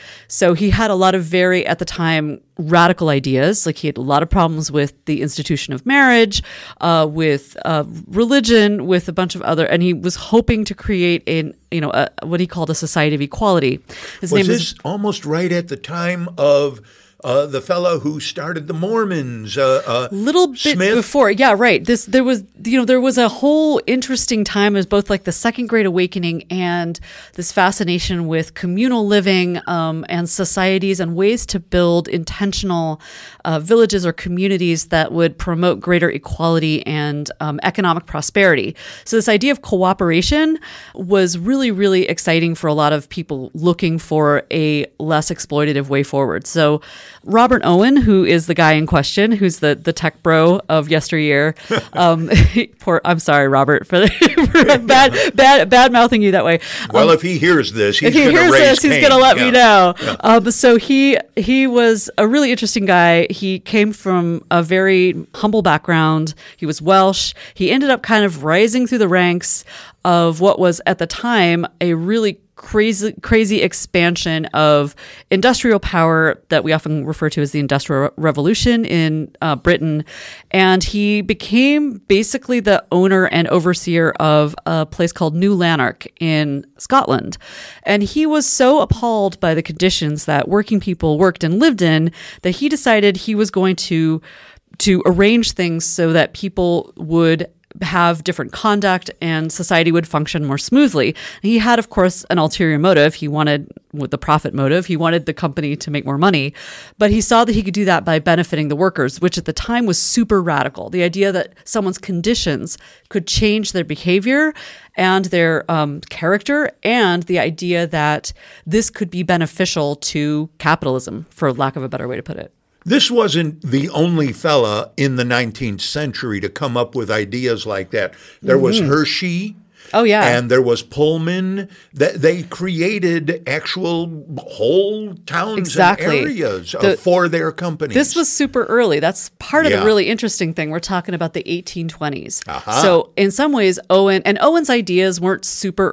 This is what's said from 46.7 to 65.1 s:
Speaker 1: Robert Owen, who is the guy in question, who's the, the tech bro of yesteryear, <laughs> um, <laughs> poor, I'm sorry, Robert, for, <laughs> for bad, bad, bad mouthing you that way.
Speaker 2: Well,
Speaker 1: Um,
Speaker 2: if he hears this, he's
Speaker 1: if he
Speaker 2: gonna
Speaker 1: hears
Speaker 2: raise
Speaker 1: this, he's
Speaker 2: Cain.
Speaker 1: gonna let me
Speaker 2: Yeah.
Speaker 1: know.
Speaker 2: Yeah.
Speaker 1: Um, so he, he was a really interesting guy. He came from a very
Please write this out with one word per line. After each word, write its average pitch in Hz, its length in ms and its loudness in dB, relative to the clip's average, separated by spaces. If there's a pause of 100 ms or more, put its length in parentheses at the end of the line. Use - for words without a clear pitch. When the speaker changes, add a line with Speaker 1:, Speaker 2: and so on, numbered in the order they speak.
Speaker 1:
Robert 233 380 2
Owen, 208 320 4
who 220 300 4
is 165 220 2
the 170 60 -2
guy 156 200 4
in 156 120 2
question, 185 460 0
who's 196 280 0
the, 147 160 2
the 165 180 -4
tech - 300 -6
bro 165 440 4
of 156 220 0
yesteryear, 151 640 0 (200)
<laughs> - 180 -6
um, 165 360 2 (260)
<laughs> - 240 -2
poor, 170 260 0
I'm 175 140 0
sorry, 143 280 2
Robert, 135 400 2
for, 185 200 4
<laughs> - 0 -
for 302 720 4
bad, 262 560 4
bad, 269 340 6
bad 247 240 6
mouthing 233 280 4
you 202 100 4
that 180 120 2
way. 165 160 2 (320)
Speaker 2:
Well, - 180 4
Speaker 1:
Um, 160 60 8
Speaker 2:
if 160 60 0
he 175 160 -2
hears 147 340 2
this, 104 280 2
he's 147 100 2
Speaker 1:
if 233 60 4
he 294 100 6
Speaker 2:
gonna 294 60 6
Speaker 1:
hears 330 200 6
Speaker 2:
raise - 100 6
Speaker 1:
this, 269 200 6
he's 294 120 4
Speaker 2:
Cain. 285 100 2
Speaker 1:
gonna 262 180 6
let 262 160 6
me 247 80 2
Speaker 2:
Yeah. 254 60 2
Speaker 1:
know. 214 500 6
Speaker 2:
Yeah. 214 200 -4
Speaker 1:
Um, 226 300 4
so 240 260 4
he, 269 400 2 (200)
he 262 300 2
was 233 500 2
a 208 100 4
really 262 240 2
interesting 214 340 -2
guy. 170 440 4
He 190 300 -6
came 214 340 0
from 170 580 -2
a 175 100 2
very 185 640 2 (100)